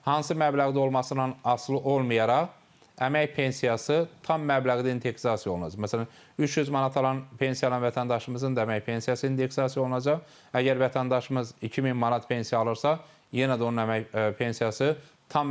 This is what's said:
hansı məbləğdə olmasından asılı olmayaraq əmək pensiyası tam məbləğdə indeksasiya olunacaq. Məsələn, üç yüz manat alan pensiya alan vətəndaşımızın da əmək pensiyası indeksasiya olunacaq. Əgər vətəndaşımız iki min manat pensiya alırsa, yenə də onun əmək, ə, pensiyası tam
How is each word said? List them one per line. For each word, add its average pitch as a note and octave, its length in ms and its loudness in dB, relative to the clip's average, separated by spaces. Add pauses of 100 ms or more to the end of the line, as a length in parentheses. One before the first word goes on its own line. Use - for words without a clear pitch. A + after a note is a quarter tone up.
hansı D3+ 260 0
məbləğdə C#3 440 2
olmasından C3 640 0
asılı B2 360 0
olmayaraq C3 800 2 (440)
əmək D3 320 0
pensiyası C3 680 0 (220)
tam D#3+ 220 0
məbləğdə B2+ 460 2
indeksasiya A#2 640 -2
olunacaq. F2 280 -6
Məsələn, A2+ 300 -4 (260)
üç D3 200 0
yüz C#3+ 120 0
manat C3+ 280 0
alan C3+ 260 0 (160)
pensiya C3 320 0
alan B2 160 0
vətəndaşımızın B2 680 -2
da A2+ 120 2
əmək A2 180 -2
pensiyası A#2+ 460 -2
indeksasiya C3 520 0
olunacaq. B2+ 360 0 (340)
Əgər B2+ 300 2
vətəndaşımız B2+ 800 -2
iki A2+ 200 -4
min C3 140 0
manat A#2+ 340 0
pensiya A#2+ 320 0
alırsa, A#2 380 0 (340)
yenə B2+ 240 2
də A#2 80 0
onun A#2 220 0
əmək, A2 240 -2
ə, A2 160 0 (100)
pensiyası A#2+ 580 0 (360)
tam D3 200 0